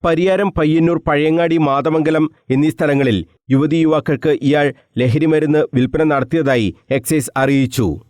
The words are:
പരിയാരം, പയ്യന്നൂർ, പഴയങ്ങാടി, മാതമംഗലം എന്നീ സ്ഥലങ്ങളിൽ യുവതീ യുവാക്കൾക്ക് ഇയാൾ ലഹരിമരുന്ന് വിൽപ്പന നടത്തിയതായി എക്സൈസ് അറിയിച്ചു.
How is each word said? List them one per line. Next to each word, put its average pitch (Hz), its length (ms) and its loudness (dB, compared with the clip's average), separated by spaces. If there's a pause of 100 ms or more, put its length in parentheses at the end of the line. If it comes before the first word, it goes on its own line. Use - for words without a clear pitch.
പരിയാരം, 185 500 0
പയ്യന്നൂർ, 165 500 2
പഴയങ്ങാടി, 160 500 0 (100)
മാതമംഗലം 156 580 0 (300)
എന്നീ 147 180 2
സ്ഥലങ്ങളിൽ 139 460 0 (340)
യുവതീ 147 320 2
യുവാക്കൾക്ക് 156 480 0 (160)
ഇയാൾ 147 180 2 (320)
ലഹരിമരുന്ന് 151 640 2 (160)
വിൽപ്പന 131 340 0
നടത്തിയതായി 135 560 0 (300)
എക്സൈസ് 135 340 -2 (120)
അറിയിച്ചു. 135 440 0 (240)